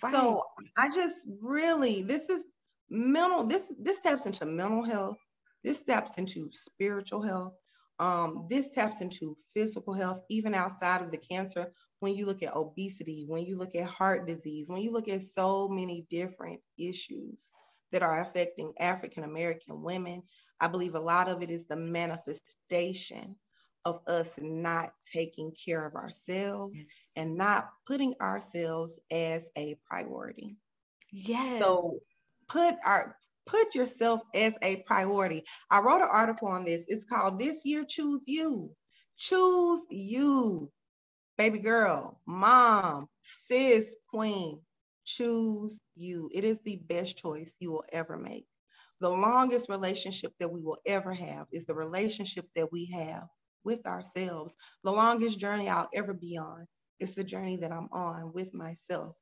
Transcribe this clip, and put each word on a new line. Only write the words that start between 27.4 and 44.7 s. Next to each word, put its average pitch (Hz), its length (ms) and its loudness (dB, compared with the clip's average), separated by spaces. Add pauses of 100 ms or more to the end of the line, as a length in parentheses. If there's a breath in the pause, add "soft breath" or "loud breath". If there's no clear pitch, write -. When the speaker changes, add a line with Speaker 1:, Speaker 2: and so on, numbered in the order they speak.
Speaker 2:
putting 262 340 0
ourselves 165 800 -4 (120)
as 165 460 -2
a 151 220 -6 (100)
priority. - 680 -8 (540)
Speaker 1:
Yes. 233 520 -4
Speaker 2:
So 180 380 4 (480)
put 339 260 4 (100)
our, - 320 4 (300)
put 440 280 4
yourself 233 480 2 (120)
as 220 280 4
a 190 240 2
priority. 190 580 2 (260 loud breath)
I 202 100 8
wrote 277 220 8
an - 80 6
article 220 380 4
on 185 160 -2
this. 170 240 0
It's 220 160 -2
called 196 340 2
This 302 260 -2
Year 302 200 0
Choose 285 420 -2
You. 277 440 -2 (480 soft breath)
Choose 359 720 4
you. 208 840 2 (640)
Baby 214 220 4
girl, 202 680 2
mom, 190 840 6 (120)
sis, 247 760 4 (120)
queen, 196 520 -2 (440)